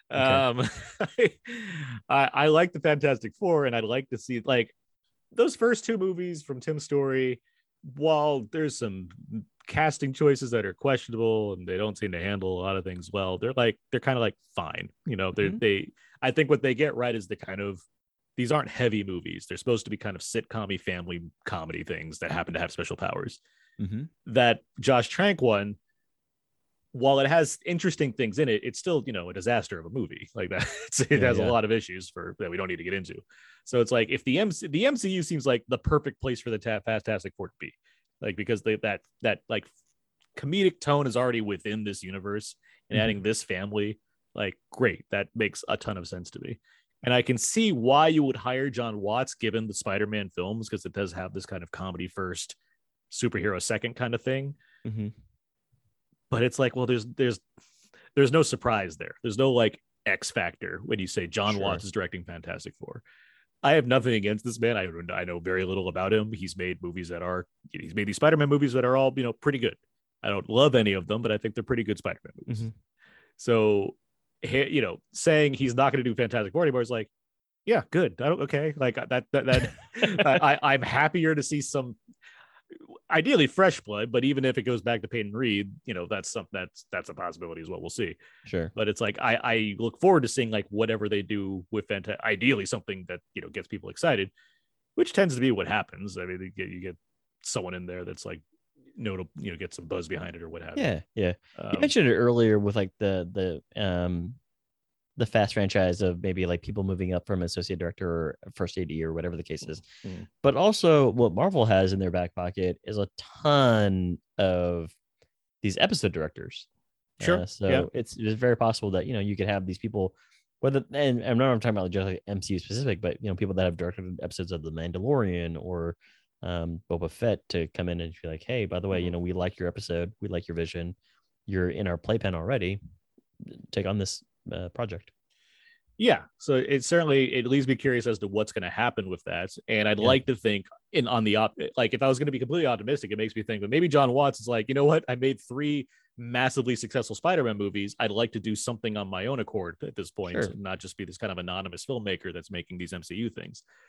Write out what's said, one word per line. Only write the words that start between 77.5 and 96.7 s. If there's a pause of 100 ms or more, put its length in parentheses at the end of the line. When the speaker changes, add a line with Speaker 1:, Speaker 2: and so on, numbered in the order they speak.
Speaker 2:
yeah,
good.
I
don't,
okay.
Like,
that,
that,
that, (300)
Speaker 1:
<laughs>
Speaker 2:
I,
I,
I'm
happier
to
see
some, (1160)
ideally
fresh
blood,
but
even
if
it
goes
back
to
Peyton
Reed, (140)
you
know,
that's
some,
that's,
that's
a
possibility
is
what
we'll
see. (300)
Speaker 1:
Sure.
Speaker 2:
But
it's
like,
I,
I
look
forward
to
seeing,
like,
whatever
they
do
with
Fanta-,
ideally
something
that, (160)
you
know,
gets
people
excited, (640)
which
tends
to
be
what
happens.
I
mean,
you
get,
you